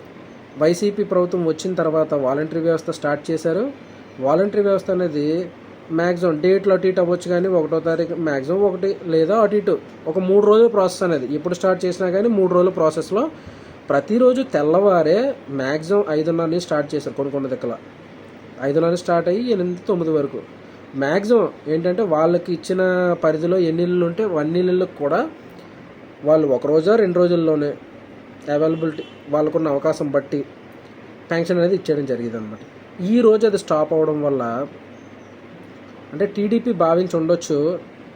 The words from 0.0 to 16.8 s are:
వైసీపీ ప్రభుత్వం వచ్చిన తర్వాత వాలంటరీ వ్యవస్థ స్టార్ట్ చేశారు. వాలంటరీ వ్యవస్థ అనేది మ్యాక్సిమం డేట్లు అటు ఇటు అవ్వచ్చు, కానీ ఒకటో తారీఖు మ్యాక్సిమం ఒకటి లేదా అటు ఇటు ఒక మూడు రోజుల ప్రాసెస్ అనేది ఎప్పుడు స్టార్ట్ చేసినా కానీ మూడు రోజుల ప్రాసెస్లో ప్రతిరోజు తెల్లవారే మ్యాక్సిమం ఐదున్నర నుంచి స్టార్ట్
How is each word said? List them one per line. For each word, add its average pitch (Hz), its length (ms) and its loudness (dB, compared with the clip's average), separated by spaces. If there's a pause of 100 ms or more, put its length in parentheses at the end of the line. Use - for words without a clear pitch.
వైసీపీ 196 460 0
ప్రభుత్వం 180 420 0
వచ్చిన 160 280 -4
తర్వాత 156 400 0
వాలంటరీ 147 460 -2
వ్యవస్థ 165 300 -2
స్టార్ట్ 147 400 -4
చేశారు. 170 400 -2 (500)
వాలంటరీ 190 420 2
వ్యవస్థ 196 280 0
అనేది 170 600 -2 (420)
మ్యాక్సిమం 170 480 0
డేట్లు 190 320 2
అటు 185 140 2
ఇటు 185 140 2
అవ్వచ్చు, 175 280 -2
కానీ 175 200 0
ఒకటో 160 320 0
తారీఖు 165 340 -2
మ్యాక్సిమం 151 480 -2
ఒకటి 196 340 0 (100)
లేదా 160 320 2
అటు 208 180 4
ఇటు 190 220 0 (280)
ఒక 160 120 -2
మూడు 196 280 4
రోజుల 220 200 8
ప్రాసెస్ 196 360 0
అనేది 147 320 -2
ఎప్పుడు 165 200 -4
స్టార్ట్ 185 300 0
చేసినా 180 260 -2
కానీ 202 180 0
మూడు 190 260 2
రోజుల 180 140 4
ప్రాసెస్లో 180 640 0 (600)
ప్రతిరోజు 240 520 2
తెల్లవారే 185 920 2 (160)
మ్యాక్సిమం 156 600 -2
ఐదున్నర 165 360 0
నుంచి 165 140 -2
స్టార్ట్ 147 340 -4